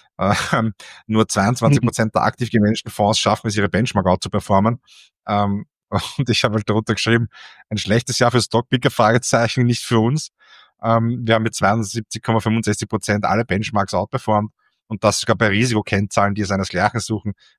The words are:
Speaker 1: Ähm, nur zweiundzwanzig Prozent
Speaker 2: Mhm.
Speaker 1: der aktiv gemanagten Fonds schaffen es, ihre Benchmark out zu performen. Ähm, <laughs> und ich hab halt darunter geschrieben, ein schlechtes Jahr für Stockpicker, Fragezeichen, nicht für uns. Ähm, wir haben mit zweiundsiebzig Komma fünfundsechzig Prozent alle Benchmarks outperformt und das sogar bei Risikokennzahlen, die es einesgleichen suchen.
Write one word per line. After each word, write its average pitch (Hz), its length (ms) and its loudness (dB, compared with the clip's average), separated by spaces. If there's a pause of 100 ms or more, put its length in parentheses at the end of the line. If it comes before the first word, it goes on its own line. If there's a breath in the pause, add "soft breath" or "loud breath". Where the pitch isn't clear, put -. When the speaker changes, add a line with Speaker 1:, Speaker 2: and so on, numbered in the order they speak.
(200 soft breath)
Speaker 1:
Ähm, 110 540 0 (320 loud breath)
nur 110 220 2
zweiundzwanzig 117 520 2
Prozent 113 280 0
Speaker 2:
Mhm. - 60 -4
Speaker 1:
der - 100 2
aktiv 110 260 -2
gemanagten 107 400 0
Fonds 107 300 0
schaffen 107 300 0
es, 101 60 -6
ihre 101 140 0
Benchmark 98 380 0
out 90 160 0
zu - 80 -10
performen. 104 500 0 (460 soft breath)
Ähm, 104 400 -2 (240)
<laughs> - 260 -4
und 127 100 -2
ich - 160 0
hab 113 100 0
halt 107 140 -2
darunter 107 280 0
geschrieben, 117 320 2 (420 loud breath)
ein 110 80 -6
schlechtes 113 400 0
Jahr 120 140 4
für 120 100 4
Stockpicker, - 480 0
Fragezeichen, 120 800 2
nicht 120 160 -2
für 117 160 2
uns. 123 300 0 (520 soft breath)
Ähm, 117 400 0
wir 113 140 2
haben 110 80 2
mit 110 100 -2
zweiundsiebzig 107 720 -2
Komma 113 160 2
fünfundsechzig 107 500 0
Prozent 101 360 -2
alle 110 200 2
Benchmarks 101 480 -2
outperformt 107 580 -2 (360)
und 107 160 -8
das 104 160 2
sogar 113 160 0
bei 110 140 2
Risikokennzahlen, 101 840 0
die 104 80 -4
es 95 80 -4
einesgleichen 98 500 -2
suchen. 104 340 -6 (240 soft breath)